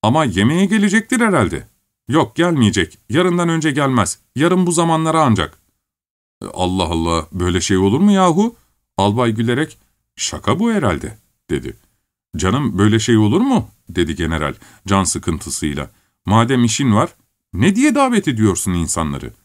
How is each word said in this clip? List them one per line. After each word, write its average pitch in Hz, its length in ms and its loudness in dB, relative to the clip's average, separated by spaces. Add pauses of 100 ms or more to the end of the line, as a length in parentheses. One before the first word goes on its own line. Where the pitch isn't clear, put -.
"Ama 143 240 2
yemeğe 123 400 2
gelecektir 214 540 0
herhalde." 113 480 0 (420)
"Yok, 147 260 0
gelmeyecek. 123 600 0 (120)
Yarından 175 400 0
önce 160 220 0
gelmez. 131 480 -2 (160)
Yarın 180 300 2
bu 175 60 0
zamanlara 160 520 0
ancak." 117 340 0 (960)
"Allah 92 300 -2
Allah, 82 480 -2
böyle 90 300 -2
şey 95 160 0
olur 98 220 2
mu 202 120 4
yahu?" 190 440 2 (420)
Albay 117 340 0
gülerek, 120 460 -2 (380)
"Şaka - 440 -4
bu 233 120 0
herhalde," 123 460 -2 (320)
dedi. 62 280 -6 (600)
"Canım, 98 400 -2
böyle 104 220 2
şey 110 180 2
olur 107 240 2
mu?" 254 260 0 (220)
dedi 85 260 -4
general 78 380 -4 (340)
can 98 160 2
sıkıntısıyla. 73 840 -6 (360)
"Madem 117 380 2
işin 117 300 0
var, 131 160 2 (440)
ne 147 220 2
diye 269 200 2
davet 247 320 0
ediyorsun 107 460 0
insanları?" 73 600 -4 (120)